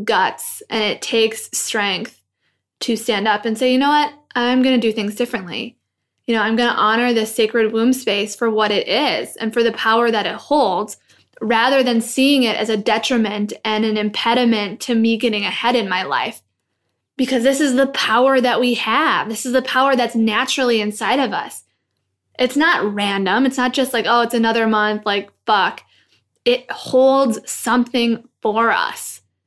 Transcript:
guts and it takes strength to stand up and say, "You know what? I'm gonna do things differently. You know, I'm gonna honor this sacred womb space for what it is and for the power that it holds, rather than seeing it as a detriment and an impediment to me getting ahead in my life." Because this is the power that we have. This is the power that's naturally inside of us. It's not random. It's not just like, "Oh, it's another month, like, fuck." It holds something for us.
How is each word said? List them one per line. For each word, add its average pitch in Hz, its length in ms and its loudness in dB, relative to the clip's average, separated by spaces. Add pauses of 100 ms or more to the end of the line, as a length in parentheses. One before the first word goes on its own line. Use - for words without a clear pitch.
guts 185 640 -2
and 220 120 -2
it 208 200 -4
takes 220 500 -2
strength 202 680 -4 (600)
to 233 140 0
stand 214 320 -2
up 208 160 0
and 220 140 -2
say, 254 160 2
"You 254 60 2
know 277 100 2
what? 294 240 2 (220)
I'm 247 260 2
gonna 262 160 4
do 226 160 0
things 208 220 -4
differently. 226 640 -6 (480)
You 233 100 0
know, 220 60 0
I'm 220 140 0
gonna 240 220 0
honor 233 340 2
this 220 240 -2
sacred 220 380 2
womb 226 180 2
space 214 440 -2
for 233 140 -2
what 214 220 2
it 202 160 0
is 202 500 -2
and 220 140 -4
for 233 120 0
the 226 100 2
power 226 380 2
that 214 140 -2
it 180 100 -6
holds, 214 600 0 (440)
rather 233 400 2
than 240 200 2
seeing 262 420 2
it 226 140 0
as 214 120 -2
a 220 80 0
detriment 214 760 0 (120)
and 214 180 0
an 214 140 0
impediment 214 840 0
to 240 140 -2
me 226 220 2
getting 214 260 -2
ahead 226 320 -2
in 214 140 0
my 185 140 -2
life." 131 380 -4 (760)
Because 254 260 0
this 269 160 2
is 277 140 2
the 262 140 2
power 262 520 2
that 240 220 0
we 247 140 2
have. 226 520 0
This 220 180 -8
is 254 60 -4
the 254 100 2
power 262 320 2
that's 247 220 0
naturally 226 640 0
inside 214 400 -2
of 233 140 -2
us. 190 320 -8 (760)
It's 254 160 0
not 285 380 2
random. 202 520 0
It's 262 120 0
not 247 160 0
just 262 180 0
like, 226 160 -2
"Oh, 240 140 4
it's 240 120 -2
another 226 340 2
month, 214 380 0
like, 202 240 -2 (160)
fuck." 196 380 0 (640)
It - 260 0
holds 262 680 4 (140)
something 233 720 0 (180)
for 220 300 2
us. - 480 -4 (280)